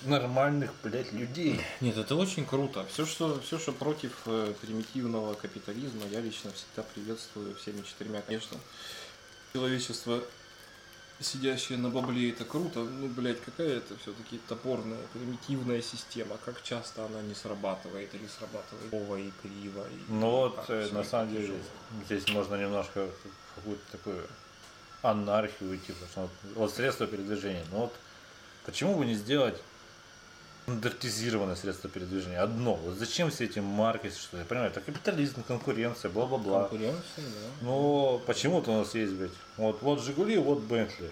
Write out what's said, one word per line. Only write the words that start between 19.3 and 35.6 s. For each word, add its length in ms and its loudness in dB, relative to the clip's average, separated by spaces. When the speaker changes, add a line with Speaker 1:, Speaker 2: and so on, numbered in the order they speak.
Speaker 2:
криво, 460 -8
и 120 -10
Speaker 1:
Ну 180 4
вот, 280 6
Speaker 2:
как 120 -6
Speaker 1:
э, 160 2
Speaker 2:
все 80 -2
Speaker 1:
на 60 2
Speaker 2:
это 100 -2
Speaker 1:
самом 220 2
деле, 160 0
Speaker 2:
тяжело. 120 -4
Speaker 1:
здесь 240 0
можно 260 2
немножко 520 0
в 480 -12
какую-то 360 -6
такую 360 -6
анархию 680 2
уйти, 220 -6
потому 180 -10
что 100 -6
вот, 100 -4
вот 200 2
средства 320 2
передвижения. 640 -2
Ну 80 -2
вот, 140 0
почему 300 2
бы 100 4
не 100 2
сделать 440 4
стандартизированное 920 0
средство 340 -4
передвижения? 520 -2
Одно. 340 4
Вот 220 -4
зачем 340 2
все 140 0
эти 140 -2
марки, 500 4
что 280 -8
я 60 -4
понимаю, 260 2
это 120 -2
капитализм, 600 0
конкуренция, 680 0